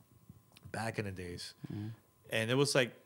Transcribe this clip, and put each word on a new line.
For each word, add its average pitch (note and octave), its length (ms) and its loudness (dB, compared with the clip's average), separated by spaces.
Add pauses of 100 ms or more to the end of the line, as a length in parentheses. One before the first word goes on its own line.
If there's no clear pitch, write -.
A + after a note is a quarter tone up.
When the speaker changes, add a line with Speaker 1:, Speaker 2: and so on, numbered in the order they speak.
(720)
Speaker 1:
back A2 280 -2
in G#2+ 40 -2
the G2 60 -4
days. F2+ 440 -8 (180)
Speaker 2:
Mm-hmm. G#2 160 -6 (420)
Speaker 1:
And A2+ 180 2
it B2 60 4
was, C#3 220 4
like, B2 160 4 (140)